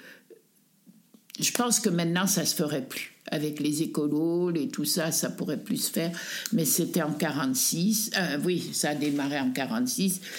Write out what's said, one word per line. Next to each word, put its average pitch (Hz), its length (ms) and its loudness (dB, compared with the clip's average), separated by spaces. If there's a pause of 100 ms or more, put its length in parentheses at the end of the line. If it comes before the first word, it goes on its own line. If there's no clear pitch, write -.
(1400)
Je - 120 0
pense 240 280 2
que 214 100 2
maintenant, 175 380 2
ça 165 180 2
se - 100 0
ferait 147 300 0
plus. - 280 -10 (160)
Avec 151 300 -2
les 147 240 2
écolos, 160 640 2
les, 147 200 0
tout - 160 -2
ça, 160 260 0
ça - 180 0
pourrait - 320 -4
plus - 160 -2
se - 140 -2
faire. 170 260 -2 (360)
Mais 170 100 2
c'était - 400 2
en 151 80 0
quarante-six. 156 1040 0
Euh, 151 260 0
oui, 175 280 0
ça 147 200 0
a 147 40 0
démarré 143 420 0
en 131 140 2
quarante-six 139 680 0 (180)